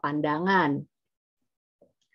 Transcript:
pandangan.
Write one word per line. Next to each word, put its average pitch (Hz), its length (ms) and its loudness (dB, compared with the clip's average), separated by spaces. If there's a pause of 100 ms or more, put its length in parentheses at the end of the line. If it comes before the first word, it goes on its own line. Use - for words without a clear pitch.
pandangan. 151 800 0 (1300)